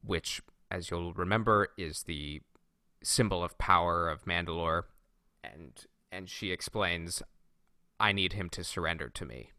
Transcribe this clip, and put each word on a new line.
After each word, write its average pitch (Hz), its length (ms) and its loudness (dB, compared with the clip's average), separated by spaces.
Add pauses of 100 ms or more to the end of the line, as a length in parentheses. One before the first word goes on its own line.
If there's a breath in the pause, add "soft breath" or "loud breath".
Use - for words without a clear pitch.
which, 95 380 -4 (300)
as 90 200 -6
you'll 87 220 -2
remember, 104 640 4
is 80 280 -6
the 73 360 -6 (640)
symbol 95 420 2
of - 140 -6
power 85 500 6
of 78 160 -4
Mandalore. 85 600 0 (600)
And, 76 280 -16 (380)
and 92 180 -10
she 95 240 -4
explains, 87 680 -2 (800)
"I 104 120 6
need 95 200 2
him 98 180 -4
to 87 140 -6
surrender 82 460 -2
to - 140 -10
me." 60 340 -12